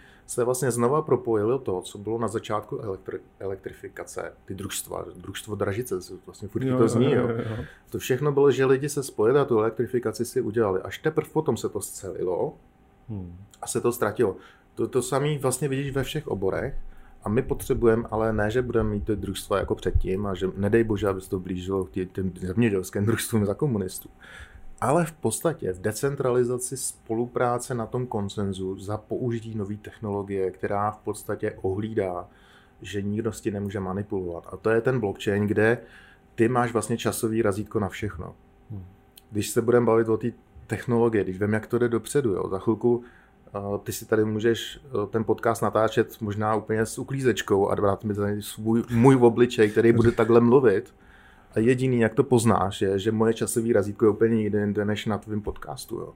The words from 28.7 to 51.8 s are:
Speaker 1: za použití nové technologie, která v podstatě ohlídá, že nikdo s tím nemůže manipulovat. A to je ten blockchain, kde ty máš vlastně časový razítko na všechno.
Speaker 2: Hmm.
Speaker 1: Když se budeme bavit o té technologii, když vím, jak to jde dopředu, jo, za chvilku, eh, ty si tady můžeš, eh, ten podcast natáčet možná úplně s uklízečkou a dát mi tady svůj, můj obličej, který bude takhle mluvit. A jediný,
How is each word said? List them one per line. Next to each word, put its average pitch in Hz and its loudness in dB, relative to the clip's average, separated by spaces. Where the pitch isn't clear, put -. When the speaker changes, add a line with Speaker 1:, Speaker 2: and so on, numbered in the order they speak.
Speaker 1:
za 101 -6
použití 113 -6
nové 104 -6
technologie, 101 -4
která 104 -2
v - -16
podstatě 107 -6
ohlídá, 95 -2
že 101 -6
nikdo 104 -2
s - -14
tím 104 -4
nemůže 101 -6
manipulovat. 92 -6
A 92 -14
to 110 -2
je 113 4
ten 131 0
blockchain, 101 0
kde 107 4
ty 113 4
máš 120 0
vlastně 113 0
časový 110 -2
razítko 104 0
na 95 -2
všechno. 90 -10
Speaker 2:
Hmm. 98 -12
Speaker 1:
Když 101 -2
se 120 2
budeme 120 4
bavit 113 4
o 110 4
té 120 -4
technologii, 113 2
když 92 -4
vím, 104 0
jak 107 -2
to 120 -2
jde 120 2
dopředu, 113 0
jo, 87 -2
za 95 -4
chvilku, 120 2
eh, 101 -8
ty 110 -8
si - -10
tady 110 4
můžeš, 110 0
eh, 104 -4
ten 110 -2
podcast 110 0
natáčet 110 2
možná 107 -2
úplně 110 0
s - -10
uklízečkou 127 2
a 98 2
dát 101 0
mi 104 -2
tady 104 -2
svůj, 110 0
můj 127 8
obličej, 120 6
který 110 6
bude 113 6
takhle 113 6
mluvit. 120 6
A 107 2
jediný, 127 4